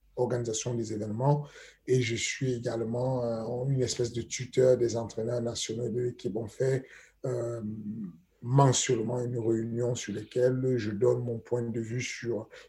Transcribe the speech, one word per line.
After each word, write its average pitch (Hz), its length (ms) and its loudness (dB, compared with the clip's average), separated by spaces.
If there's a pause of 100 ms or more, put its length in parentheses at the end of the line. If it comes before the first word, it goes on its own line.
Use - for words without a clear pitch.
(160)
organisation 120 580 -2
des 113 180 -4
événements 117 540 0 (400)
et 127 160 4
je 117 140 -2
suis 127 380 -2
également, 120 720 -2
euh, 120 460 -2
une 131 120 2
espèce 120 300 0
de 117 100 -4
tuteur 127 540 4
des 113 200 2
entraîneurs 117 460 -4
nationaux 117 460 -4
de 123 120 -2
l'équipe. 123 340 -4
On 113 120 -4
fait, 131 380 0 (400)
euh, 120 360 -4 (840)
mensuellement 123 840 4
une 120 140 -4
réunion 117 580 0
sur 104 180 -6
laquelle 127 600 2
je 107 160 -2
donne 123 320 2
mon 117 140 -4
point 123 240 -2
de 117 180 -4
vue 113 220 -4
sur, 117 460 -4 (200)